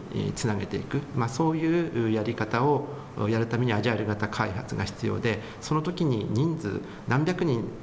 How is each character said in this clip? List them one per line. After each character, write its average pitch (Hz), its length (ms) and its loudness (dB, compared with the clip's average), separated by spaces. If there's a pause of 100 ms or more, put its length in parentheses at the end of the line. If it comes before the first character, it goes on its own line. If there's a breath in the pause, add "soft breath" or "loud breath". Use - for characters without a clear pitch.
(140)
え 110 40 0
ー、 104 140 0
つ - 140 -2
な 107 80 4
げ 98 120 -2
て 101 100 -4
い - 40 0
く、 - 200 -2 (160)
ま 120 100 2
あ、 - 20 -2
そ 160 220 2
う 160 60 0
い 160 520 2
う 110 40 4
や 110 100 2
り 113 120 -2
方 117 280 0
を 143 240 4 (420 loud breath)
や 113 100 2
る 113 80 2
た 113 120 -2
め 123 80 2
に 117 60 2
ア 107 100 2
ジ 120 80 2
ャ 113 40 2
イ 104 40 0
ル 107 80 -2
型 104 220 -2
開 101 240 -2
発 - 240 -6
が 104 80 0
必 - 220 -6
要 101 120 0
で、 113 220 0 (200 loud breath)
そ - 140 -2
の 156 80 2
時 180 220 -2
に 110 260 2
人 147 280 2
数、 104 220 -2 (280 loud breath)
何 135 160 4
百 180 200 0
人、 120 200 2 (180)